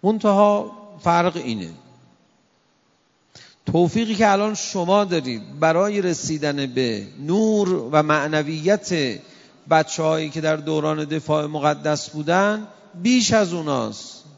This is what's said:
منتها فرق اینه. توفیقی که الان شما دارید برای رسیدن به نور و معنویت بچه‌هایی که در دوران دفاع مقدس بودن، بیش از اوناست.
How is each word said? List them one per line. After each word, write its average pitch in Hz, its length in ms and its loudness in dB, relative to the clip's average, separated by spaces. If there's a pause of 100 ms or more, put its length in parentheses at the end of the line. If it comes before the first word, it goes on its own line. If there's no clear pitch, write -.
منتها 208 800 2 (200)
فرق 170 320 2
اینه. 113 340 -6 (2000)
توفیقی 208 500 2
که 208 160 4
الان 208 220 2
شما 196 500 0
دارید 135 560 -4
برای 185 420 2
رسیدن 147 640 -2
به 120 420 -2 (120)
نور 202 500 2 (220)
و 151 120 6
معنویت 151 1160 0 (500)
بچه‌هایی 160 600 0
که 156 120 -8
در 156 140 0
دوران 156 500 -2
دفاع 151 400 -2
مقدس 151 640 -2
بودن، 196 580 0 (280)
بیش 226 380 2
از 202 200 2
اوناست. 135 720 -6 (140)